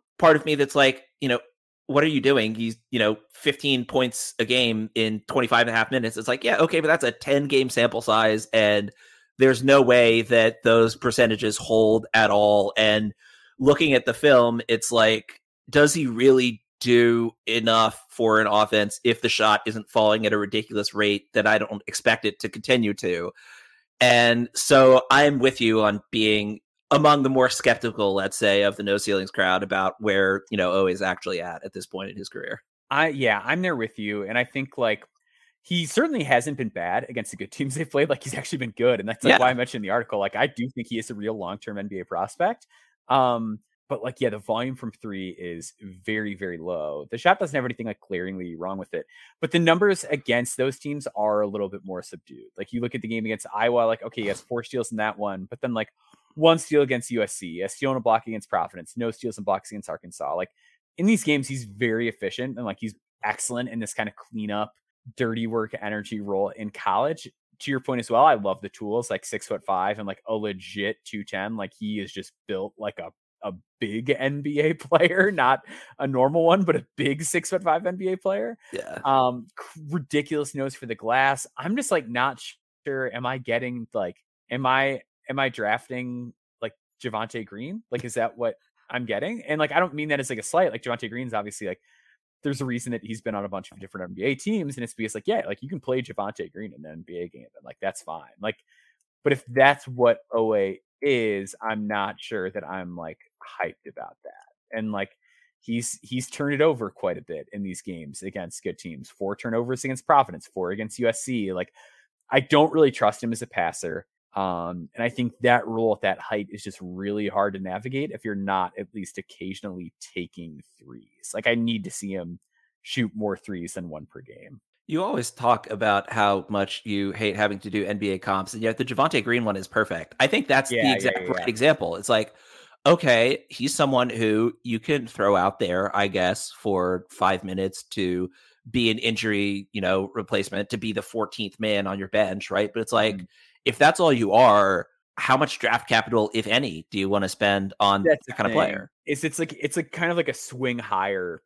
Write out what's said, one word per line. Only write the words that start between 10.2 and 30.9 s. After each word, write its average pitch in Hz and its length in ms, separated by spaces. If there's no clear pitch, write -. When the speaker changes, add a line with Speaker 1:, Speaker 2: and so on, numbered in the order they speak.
Speaker 1:
that 113 400
those 113 340
percentages 113 600
hold 110 580
at 110 160
all. 104 460
And 107 380
looking 143 360
at 123 120
the 117 80
film, 120 540
it's 113 240
like, 110 480
does 147 240
he 160 120
really 123 580
do 117 520
enough 113 600
for 110 320
an 110 60
offense 104 580
if 117 180
the 120 60
shot 107 380
isn't 110 240
falling 110 360
at 104 60
a 107 60
ridiculous 104 560
rate 104 380
that 107 140
I 107 120
don't 104 280
expect - 380
it 104 160
to 110 80
continue 113 460
to? 87 380
And 120 540
so 131 560
I'm 143 280
with 131 220
you 110 220
on 104 180
being 107 500
among 147 320
the 131 80
more 131 180
skeptical, 110 680
let's 98 220
say, 101 260
of 101 140
the 104 60
No 101 160
Ceilings 98 320
crowd 92 320
about 95 360
where, 98 520
you 107 80
know, 90 140
O 95 140
is 92 140